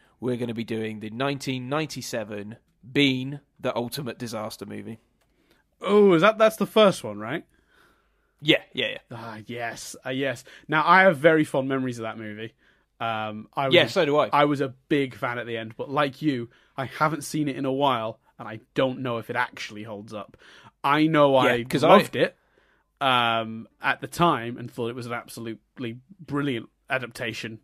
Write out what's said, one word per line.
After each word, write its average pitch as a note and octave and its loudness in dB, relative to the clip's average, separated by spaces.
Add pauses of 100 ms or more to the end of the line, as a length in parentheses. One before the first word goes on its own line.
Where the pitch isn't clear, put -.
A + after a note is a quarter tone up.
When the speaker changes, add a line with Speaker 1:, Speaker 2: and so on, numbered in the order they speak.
(200)
Speaker 1:
we're B2 -2
gonna A#2 -6
be A2+ -6
doing A2 -6
the G#2+ -10
nineteen C3 -6
ninety-seven A2 -8 (360)
Bean, C#3 0 (180)
the B2+ -4
Ultimate A#2+ -6
Disaster A2 -10
movie. G#2 -14 (840)
Speaker 2:
Oh, G3+ 6
is D#3+ 6
that, G#3 4
that's A3 4
the G3+ 0
first G#3 4
one, G#2 -10
right? A#2 -8 (960)
Speaker 1:
Yeah, D#3 4 (100)
yeah, B2 -4
yeah. G#2 -12 (140)
Speaker 2:
Ah, A2+ -14
yes, A#2 -10
ah, C3 -10
yes. C3 -4 (220)
Now, D#3 2
I F3+ 8
have F#3 6
very D#3 6
fond C3+ 0
memories C3 -2
of A2+ -8
that A2 -8
movie. A2 -12 (440)
Um, G#2+ -4
I C#3 0
was C3+ 4
Speaker 1:
Yeah, E3+ 8
Speaker 2:
a, B2+ 0
Speaker 1:
so - 2
do C#3+ 2
I. C#3+ 2
Speaker 2:
I C#3+ 6
was C#3+ -2
a C3+ -2 (200)
big C#3 0
fan B2 -6
at A2+ -8
the A#2 -6
end, A2+ -12
but B2+ -10
like C#3+ -2
you, C3 -2 (280)
I C3+ -6
haven't D#3 -2
seen D3+ -4
it C3 -6
in C#3 -4
a C3 -2
while, B2+ 0 (200)
and A2+ -14
I A2 -12 (140)
don't C3 0
know B2 -4
if A2 -10
it A#2+ -6
actually A2 -4
holds G#2+ -14
up. - -14 (440)
I D3 4
know D3 6 (100)
Speaker 1:
Yeah, B2 4
Speaker 2:
I A#2+ -2
Speaker 1:
'cause B2+ 0
I D#3+ 6 (100)
Speaker 2:
loved D#3 0
it, C3+ 2 (640)
um, A2+ 0 (120)
at C3+ -2
the C3+ -8
time B2+ 0
and A#2+ -12
thought A#2 -6
it B2 -8
was A#2+ -10
an A#2 -10
absolutely A#2 -12 (220)
brilliant C#3+ -6 (200)
adaptation A#2 -8